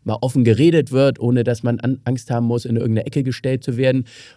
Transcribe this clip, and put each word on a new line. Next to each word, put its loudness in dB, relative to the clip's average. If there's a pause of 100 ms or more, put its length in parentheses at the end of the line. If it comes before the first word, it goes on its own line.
mal -6
offen 0
geredet 4
wird, 2
ohne 0
dass -2
man -2
an, -4
Angst -6
haben 0
muss, -2
in -4
irgendeine 0
Ecke -2
gestellt -4
zu -6
werden. 0 (300)